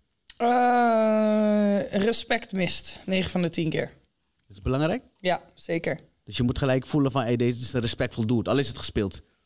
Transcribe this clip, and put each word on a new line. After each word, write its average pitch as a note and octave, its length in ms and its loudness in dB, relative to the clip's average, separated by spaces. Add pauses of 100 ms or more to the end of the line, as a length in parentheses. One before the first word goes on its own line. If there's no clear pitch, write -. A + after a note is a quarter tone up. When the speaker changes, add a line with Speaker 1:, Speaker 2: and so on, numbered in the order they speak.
(360)
Speaker 1:
Eh, G#3+ 1600 2
respect A3+ 520 0
mist, - 540 0
negen F#3 240 0
van F3+ 120 0
de E3 80 0
tien D#3+ 200 -2
keer. - 200 -4 (580)
Speaker 2:
Is G2 60 -20
het - 100 -20
belangrijk? D3+ 380 -2 (160)
Speaker 1:
Ja, F3 240 0 (120)
zeker. D#3+ 460 -6 (240)
Speaker 2:
Dus G#2 120 -10
je B2 60 2
moet B2 160 0
gelijk C3 280 0
voelen C#3 260 2
van, C3+ 100 0
hey, A#2 140 0
deze A#2+ 240 0
is A#2+ 120 -4
een B2 80 0
respectvol A#2 460 -2
dude, G#2+ 240 0
al B2+ 80 2
is C#3+ 100 0
het - 100 -6
gespeeld. - 420 -4 (260)